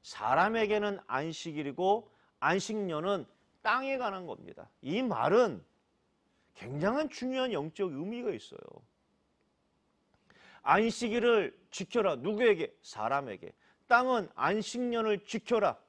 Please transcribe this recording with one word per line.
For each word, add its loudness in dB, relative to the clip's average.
사람에게는 0
안식일이고 -2
안식년은 -2
땅에 0
관한 -6
겁니다. -16
이 -2
말은 2
굉장한 -2
중요한 -2
영적 -4
의미가 -6
있어요. -10
안식일을 2
지켜라. 0
누구에게? 2
사람에게. -4
땅은 4
안식년을 -2
지켜라. 0